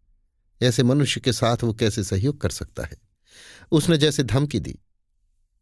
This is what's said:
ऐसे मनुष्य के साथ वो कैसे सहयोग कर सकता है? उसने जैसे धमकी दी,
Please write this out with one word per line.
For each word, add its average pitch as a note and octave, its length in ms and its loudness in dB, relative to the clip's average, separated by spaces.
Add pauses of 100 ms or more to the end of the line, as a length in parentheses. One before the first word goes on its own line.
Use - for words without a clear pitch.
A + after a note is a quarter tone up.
(640)
ऐसे B2+ 200 2
मनुष्य B2+ 380 2
के B2+ 120 0
साथ A#2 320 0
वो A2+ 100 0
कैसे A2 300 -2
सहयोग A#2 360 -2
कर F2+ 100 -2
सकता - 340 -10
है? - 120 -14 (720)
उसने D#3+ 280 4
जैसे D3+ 240 2
धमकी C3+ 380 0
दी, - 180 -10 (840)